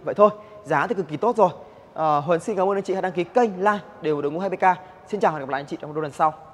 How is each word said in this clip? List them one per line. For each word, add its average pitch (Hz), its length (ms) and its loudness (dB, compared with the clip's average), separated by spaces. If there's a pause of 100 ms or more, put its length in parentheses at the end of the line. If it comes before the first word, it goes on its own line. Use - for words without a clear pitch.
Vậy 151 120 -4
thôi, 208 140 8 (340)
giá 165 240 0
thì 214 80 -2
cực 180 140 -4
kỳ 151 80 -6
tốt 233 200 0
rồi. 190 120 6 (440)
Ờ, 151 260 0
Huấn 165 200 0
xin 202 160 -4
cảm 185 140 2
ơn 196 80 0
anh 196 60 -4
chị 190 100 -4
đã 190 80 -2
đăng 180 100 -2
ký 175 120 -2
kênh, 220 340 0
like 202 220 0 (220)
để 156 100 -2
ủng 147 60 0
hộ 143 40 -4
đội 143 100 -2
ngũ 160 80 -6
H 196 100 -4
B 175 40 -4
K. 185 240 2 (300)
Xin 208 120 -6
chào 180 120 4
và 156 80 -6
hẹn 135 80 -8
gặp 135 40 -4
lại 131 100 -2
anh 143 40 -10
chị 165 160 -10
trong 151 100 -12
video 151 100 -4
lần 147 100 -6
sau. 156 220 2 (200)